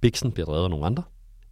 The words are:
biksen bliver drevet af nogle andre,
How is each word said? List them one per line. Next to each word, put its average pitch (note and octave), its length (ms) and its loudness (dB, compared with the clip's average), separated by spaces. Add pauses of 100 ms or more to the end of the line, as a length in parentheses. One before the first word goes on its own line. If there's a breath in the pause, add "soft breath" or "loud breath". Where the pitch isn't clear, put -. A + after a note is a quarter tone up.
biksen A#2+ 300 2
bliver E2 140 -4
drevet D#2 180 0
af F#2 60 0
nogle D2+ 160 -2
andre, C3 180 0 (480)